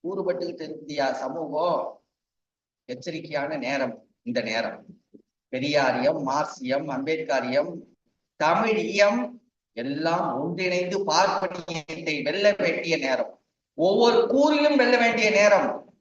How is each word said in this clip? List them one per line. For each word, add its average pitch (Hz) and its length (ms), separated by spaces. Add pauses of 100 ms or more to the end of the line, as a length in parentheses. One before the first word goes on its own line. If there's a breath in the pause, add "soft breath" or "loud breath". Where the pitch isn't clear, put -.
கூறுபட்டுக்கிட்டு 175 600
இருந்தியா 147 400 (160)
சமூகம்? 151 800 (840)
எச்சரிக்கையான 147 720
நேரம் 127 380 (260)
இந்த 120 200
நேரம். 110 420 (680)
பெரியாரியம், 135 760
மார்க்சியம், 139 640
அம்பேத்கரியம், 143 1000 (540)
தமிழியம் 214 1000 (360)
எல்லாம் 147 600
ஒன்றிணைந்து 180 600 (100)
பார்ப்பனியத்தை 165 1120
வெல்ல 196 360
வேண்டிய 165 400
நேரம். 131 400 (400)
ஒவ்வொரு 226 480
கூறிலும் 294 540
வெல்ல 240 160
வேண்டிய 220 340
நேரம். 196 560 (140)